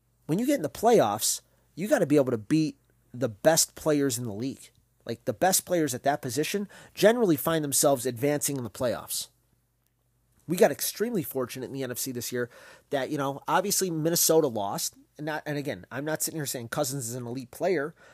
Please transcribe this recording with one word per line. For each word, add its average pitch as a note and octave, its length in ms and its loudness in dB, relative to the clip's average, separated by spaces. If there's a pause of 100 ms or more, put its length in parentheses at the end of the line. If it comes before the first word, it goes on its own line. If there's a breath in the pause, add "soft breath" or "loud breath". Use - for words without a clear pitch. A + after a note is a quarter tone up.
(260)
When D#3+ 120 0
you B3 80 0
get C#4+ 100 2
in G#3+ 60 -4
the D3 60 -2
playoffs, C#3+ 720 2 (340)
you F#3 140 -6
gotta A3+ 180 4
be C#3+ 100 4
able C3 140 4
to A#2+ 80 0
beat D3+ 380 0 (360)
the B2 160 -4
best D#3 460 2
players C#3 440 0
in B2 60 -6
the A2+ 80 -6
league. A#2 380 -8 (340)
Like, A#2 200 -8
the B2+ 80 -2
best - 320 2
players D#3 300 0
at A#2+ 100 -8
that C#3+ 180 0
position D3+ 460 -2 (260 loud breath)
generally G#3+ 420 4
find D#3+ 280 0
themselves C#3 420 2
advancing C#3 500 -2
in B2+ 80 -6
the G#2+ 60 -8
playoffs. - 580 -4 (1160)
We E3 100 -2
got F#3 140 8
extremely G#3 520 -2
fortunate B2+ 440 -4
in F#2 60 -10
the C3+ 100 -6
N B2 80 -6
F B2 80 -8
C C3 140 -6
this A#2+ 200 -6
year B2 160 -2 (420 loud breath)
that, C3 200 -2
you D3 80 -4
know, C#3 300 -4
obviously F#3 420 0
Minnesota D#3+ 560 2
lost. A2 480 -4 (240)
And D3+ 80 -8
not, D#3 180 -6
and D3 140 -6
again, B2 320 -8
I'm C3+ 140 -8
not D#3 180 -4
sitting - 160 -6
here C#3+ 80 -4
saying A#2 220 -8
Cousins C3+ 400 -4
is A#2+ 80 -8
an B2 100 -8
elite B2 240 -10
player, D#3+ 440 -2 (200 soft breath)